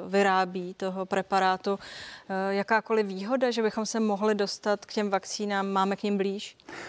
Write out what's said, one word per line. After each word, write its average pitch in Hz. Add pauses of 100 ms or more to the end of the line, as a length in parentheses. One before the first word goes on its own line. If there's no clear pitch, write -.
vyrábí 185
toho 190
preparátu, 190
eh, -
jakákoliv 214
výhoda, 220
že 233
bychom 214
se 226
mohli 214
dostat 208
k -
těm 208
vakcínám, 196
máme 196
k -
nim 202
blíž? 196 (320)